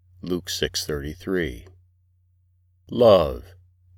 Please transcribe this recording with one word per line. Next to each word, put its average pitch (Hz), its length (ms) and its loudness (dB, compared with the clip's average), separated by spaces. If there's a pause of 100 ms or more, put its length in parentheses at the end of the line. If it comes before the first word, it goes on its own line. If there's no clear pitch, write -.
(220)
Luke 87 260 -6
six - 380 -6
thirty-three. 76 800 -6 (1300)
Love 90 640 4 (420)